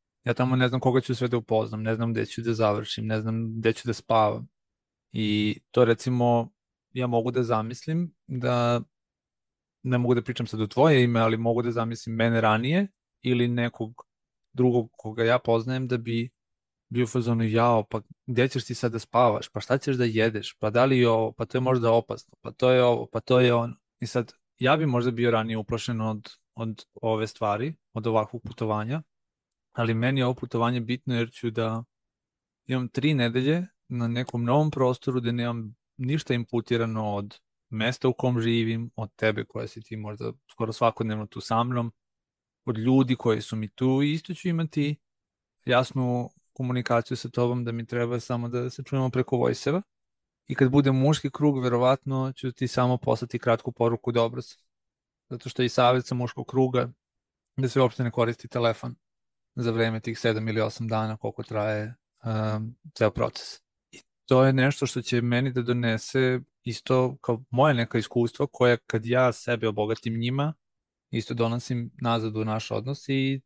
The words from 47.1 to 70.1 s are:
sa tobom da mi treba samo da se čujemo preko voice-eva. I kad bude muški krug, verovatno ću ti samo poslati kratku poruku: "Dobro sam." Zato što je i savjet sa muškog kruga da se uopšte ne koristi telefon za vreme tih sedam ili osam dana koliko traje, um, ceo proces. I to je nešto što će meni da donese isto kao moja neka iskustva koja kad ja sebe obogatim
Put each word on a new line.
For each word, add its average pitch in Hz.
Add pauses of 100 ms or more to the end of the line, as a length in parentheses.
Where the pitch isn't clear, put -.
sa 117
tobom 123
da 117
mi 117
treba 120
samo 120
da 123
se -
čujemo 131
preko 127
voice-eva. 123 (640)
I 139
kad 131
bude 135
muški 139
krug, 143
verovatno 131
ću 127
ti 123
samo 123
poslati 120
kratku 117
poruku: 117
"Dobro 120
sam." - (680)
Zato 127
što 127
je 123
i -
savjet 127
sa -
muškog 123
kruga 127 (640)
da 131
se 135
uopšte 127
ne 120
koristi 117
telefon 120 (600)
za 117
vreme 113
tih 113
sedam 110
ili 110
osam 110
dana 110
koliko 110
traje, 107 (300)
um, 110 (180)
ceo 107
proces. - (300)
I - (260)
to 131
je 135
nešto 131
što 127
će 120
meni 123
da 127
donese 123 (240)
isto 127
kao 120
moja 139
neka 117
iskustva 120
koja 123
kad 113
ja 123
sebe 113
obogatim 110